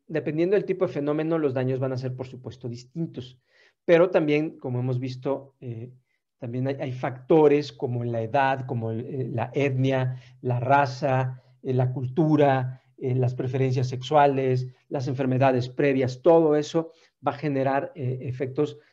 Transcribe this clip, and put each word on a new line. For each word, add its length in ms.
dependiendo 480
del 100
tipo 200
de 80
fenómeno, 460
los 140
daños 260
van 140
a 40
ser, 180
por 120
supuesto, 420
distintos. 720
Pero 240
también, 500
como 200
hemos 200
visto, 600
eh, 320
también 300
hay, 80
hay 160
factores 800
como 300
la 180
edad, 440
como 260
el, 140
eh, 280
la 200
etnia, 680
la 180
raza, 840
eh, 100
la 180
cultura, 880
eh, 180
las 180
preferencias 560
sexuales, 800
las 200
enfermedades 600
previas, 540
todo 340
eso 360
va 60
a 60
generar, 580
eh, 260
efectos 560